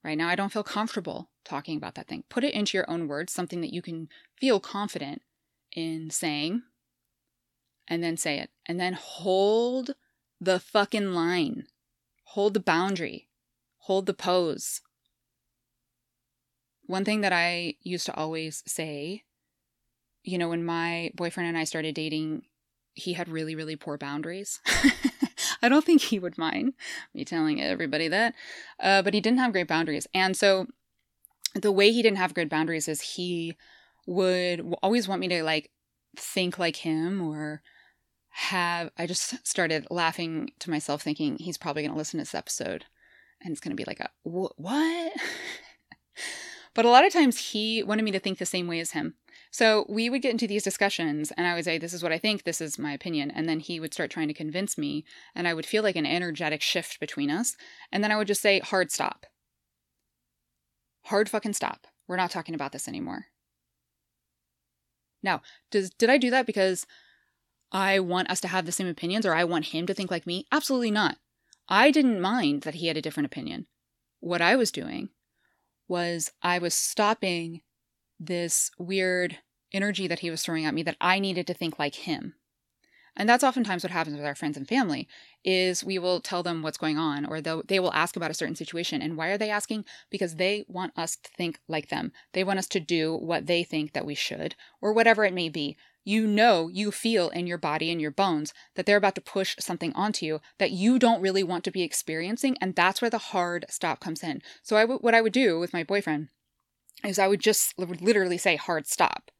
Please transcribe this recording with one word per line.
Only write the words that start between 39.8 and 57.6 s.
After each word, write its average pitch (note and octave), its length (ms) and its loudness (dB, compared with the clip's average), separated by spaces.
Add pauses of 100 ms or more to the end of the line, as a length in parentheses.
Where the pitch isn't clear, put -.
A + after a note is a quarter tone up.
laughing E3 680 -2
to - 100 -8
myself D3+ 340 -2
thinking, D3+ 340 -2
He's E3 200 -8
probably D3+ 260 -4
gonna D3+ 140 -4
listen D#3 200 -6
to D3 60 -4
this - 120 -8
episode - 480 -6 (580)
and E3+ 120 -6
it's - 80 -8
gonna D#3 140 -6
be - 100 -6
like, - 160 -8
a, - 80 -6 (140)
"Wh-, F3 360 -6
what?" D#4+ 580 -2
<laughs> - 40 -6 (1500)
But A3+ 120 4
a A#3+ 40 8
lot C4 160 12
of F#4 60 6
times C#4+ 400 4
he A3 320 0
wanted G#3+ 200 0
me G#3+ 80 0
to F#3+ 80 0
think F#3+ 180 -2
the F#3 80 -4
same F3+ 220 -2
way E3 120 -2
as E3 120 -6
him. D#3+ 240 -4 (360)
So A3 380 4
we A3+ 200 0
would B3+ 120 0
get B3+ 100 2
into A3+ 160 0
these G3+ 160 0
discussions E3 680 -2
and F3 140 -2
I F3 80 2
would E3+ 120 -4
say, E3 120 0
"This E3+ 160 -6
is E3+ 80 -8
what E3 120 0
I E3 40 0
think, G#3 260 0
this E3 180 -4
is D3+ 180 -6
my D3 140 -4
opinion." D3 360 -4
And D#3+ 180 -4
then D#3+ 120 0
he D#3+ 200 -8
would D#3+ 140 -8
start D3+ 160 -4
trying D#3 200 -4
to D3+ 40 -6
convince E3+ 440 -4
me D3 260 -2 (320)
and F3 120 -2
I E3+ 60 0
would D#3 120 -4
feel, G#3+ 180 2
like, F#3+ 140 2
an D3+ 80 0
energetic D#3 560 -2
shift - 380 -2
between C#3+ 300 -2
us. G3+ 280 -2 (340)